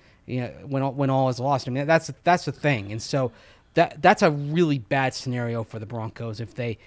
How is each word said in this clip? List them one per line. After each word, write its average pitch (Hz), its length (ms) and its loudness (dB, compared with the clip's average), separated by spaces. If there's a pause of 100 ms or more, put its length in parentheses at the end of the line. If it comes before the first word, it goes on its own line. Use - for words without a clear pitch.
(260)
you 127 160 -4
know, 120 60 -4 (180)
when 135 160 -2
all, 135 120 -2
when 135 180 0
all 131 180 4
is 120 100 -2
lost. 131 280 0
I 131 40 -4
mean, 139 140 -2
that's, 160 260 2 (120)
that's 175 220 2
the 143 60 -4
thing. 113 400 -2
And 107 120 -6
so 135 280 -2 (440)
that, 160 260 2
that's 185 220 6
a 170 80 6
really 147 480 0
bad 131 340 -2
scenario 120 500 -4
for 113 140 -12
the 110 80 -10
Broncos 110 540 -8
if 113 160 -10
they, 117 320 -6